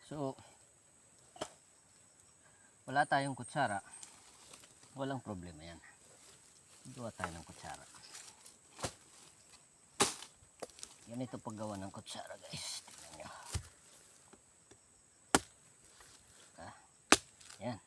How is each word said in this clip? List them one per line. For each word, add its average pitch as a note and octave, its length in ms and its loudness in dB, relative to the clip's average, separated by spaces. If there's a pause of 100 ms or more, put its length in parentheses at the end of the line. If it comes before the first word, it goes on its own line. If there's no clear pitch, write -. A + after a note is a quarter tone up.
So, C#3+ 320 0 (2500)
wala C3+ 160 8
tayong C#3 320 6
kutsara. A#2 480 4 (1120)
Walang C3+ 240 2
problema F2 400 -4
yan. E2 160 -10 (1200)
Gawa A#2+ 160 -2
tayo - 240 0
ng E2 80 -8
kutsara. D2+ 400 -8 (3250)
Ganito B2 320 -2
paggawa G#2+ 320 -2
ng G2 160 -2
kutsara, - 480 -8
guys. - 480 -4
Tingnan - 320 -12
nyo. - 100 -8 (3250)
Ah, E2 120 -12 (840)
yan. A2 260 0